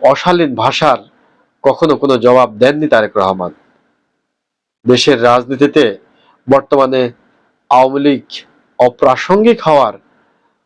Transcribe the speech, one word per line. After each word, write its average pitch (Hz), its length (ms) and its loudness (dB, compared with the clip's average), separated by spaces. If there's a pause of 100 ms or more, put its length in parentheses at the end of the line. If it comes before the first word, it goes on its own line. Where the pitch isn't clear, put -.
অশালীন 147 540 0
ভাষার 127 420 -2 (640)
কখনো 139 320 0
কোনো 135 220 -2
জবাব 120 400 2
দেননি 147 300 0
তারেক 110 300 -2
রহমান। 95 340 -4 (1400)
দেশের 123 360 2
রাজনীতিতে 123 720 0 (520)
বর্তমানে 131 640 0 (580)
আওয়ামী 135 300 2
লীগ 139 240 -2 (560)
অপ্রাসঙ্গিক 175 840 0
হওয়ার, 139 320 0 (720)